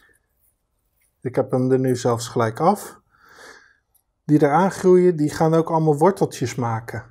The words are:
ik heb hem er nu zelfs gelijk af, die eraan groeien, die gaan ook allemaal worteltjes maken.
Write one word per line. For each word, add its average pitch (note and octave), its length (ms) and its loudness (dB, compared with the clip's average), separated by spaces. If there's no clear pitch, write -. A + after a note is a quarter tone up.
ik B2 140 -10
heb A#2+ 160 -2
hem B2+ 200 0
er C3 80 2
nu C3 160 0
zelfs A#2 320 -2
gelijk A2+ 320 -4
af, F#3 400 -2
die D3+ 180 2
eraan E3 280 2
groeien, F3+ 440 4
die D3+ 140 -2
gaan D#3+ 240 0
ook E3 160 0
allemaal D#3+ 280 0
worteltjes D#3 580 0
maken. A2+ 560 -6